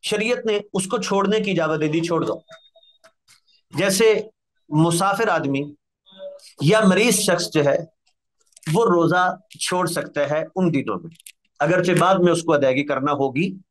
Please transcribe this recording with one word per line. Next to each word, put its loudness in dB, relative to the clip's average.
शरीयत -2
ने -2
उसको -2
छोड़ने 0
की -2
इजाजत -2
दे -2
दी, 0
छोड़ -2
दो। -6
जैसे 2
मुसाफिर 2
आदमी -2
या 4
मरीज 4
शख्स 0
जो 0
है, -2
वो 2
रोजा 0
छोड़ -4
सकता -4
है -4
उन 0
दिनों -4
में, -18
अगरचे 0
बाद 4
में 4
उसको 0
अदायगी 2
करना -4
होगी -4